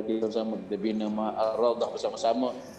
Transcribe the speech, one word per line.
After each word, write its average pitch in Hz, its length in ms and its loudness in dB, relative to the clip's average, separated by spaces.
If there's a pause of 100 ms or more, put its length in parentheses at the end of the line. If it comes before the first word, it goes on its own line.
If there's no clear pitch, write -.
kita 110 240 0
bersama, 110 320 -2
kita 104 160 -4
bina 107 320 0
Mahat 107 240 0
Ar-Raudhah 113 560 2
bersama-sama. 123 640 0 (240)